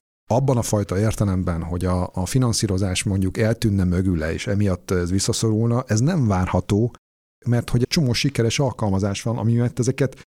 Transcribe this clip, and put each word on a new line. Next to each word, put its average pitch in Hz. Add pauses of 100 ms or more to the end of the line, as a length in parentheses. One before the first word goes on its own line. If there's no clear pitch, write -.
(300)
abban 131
a 117
fajta 101
értelemben, 92
hogy 85
a, 90
a 92
finanszírozás 101
mondjuk 95
eltűnne 107
mögüle, 87
és 82
emiatt 101
ez 87
visszaszorulna, 113
ez 107
nem 147
várható, 101 (520)
mert 120
hogy 123
egy 123
csomó 139
sikeres 113
alkalmazás 101
van, 117
ami 113
miatt 120
ezeket 131 (160)